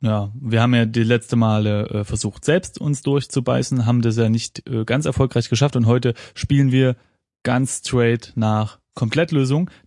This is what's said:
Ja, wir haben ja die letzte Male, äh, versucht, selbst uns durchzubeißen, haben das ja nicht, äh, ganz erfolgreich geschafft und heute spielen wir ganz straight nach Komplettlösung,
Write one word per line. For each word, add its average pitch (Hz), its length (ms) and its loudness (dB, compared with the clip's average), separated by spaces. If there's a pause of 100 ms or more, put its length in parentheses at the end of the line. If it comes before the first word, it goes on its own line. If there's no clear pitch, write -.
Ja, 107 320 -2
wir 117 260 0
haben 120 140 2
ja 117 120 4
die 117 160 0
letzte 117 340 0
Male, 107 540 0
äh, 104 140 -4
versucht, - 400 -8
selbst 170 360 0
uns 147 220 -4
durchzubeißen, 127 840 -2
haben 120 160 2
das 113 140 0
ja 113 120 2
nicht, - 400 -4
äh, 113 160 -2
ganz 143 220 -2
erfolgreich 127 420 0
geschafft 131 280 0
und 117 100 2
heute 123 280 2 (200)
spielen 139 380 2
wir 131 240 2 (460)
ganz 127 360 -2
straight 117 560 0
nach 107 440 -2 (160)
Komplettlösung, 147 760 0 (160)